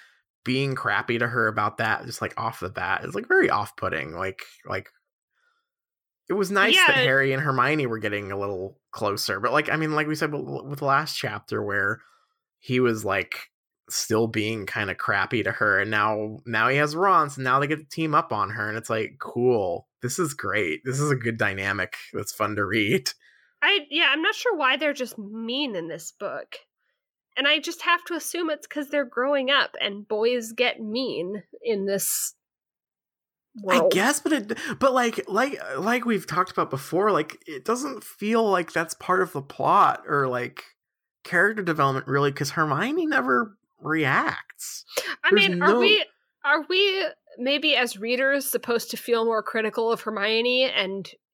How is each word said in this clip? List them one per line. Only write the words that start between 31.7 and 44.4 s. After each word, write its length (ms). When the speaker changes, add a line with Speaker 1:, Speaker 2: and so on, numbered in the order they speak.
Speaker 2:
this 480
Speaker 1:
I 100
Speaker 2:
world. 140
Speaker 1:
guess, 260
but 140
it, 240
but, 140
like, 360
like, 300
like 280
we've 220
talked 240
about 180
before, 420
like, 360
it 180
doesn't 380
feel 460
like 240
that's 220
part 260
of 100
the 100
plot 680
or, 200
like, 360
character 400
development, 440
really, 240
'cause 200
Hermione 540
never 520
reacts. 1080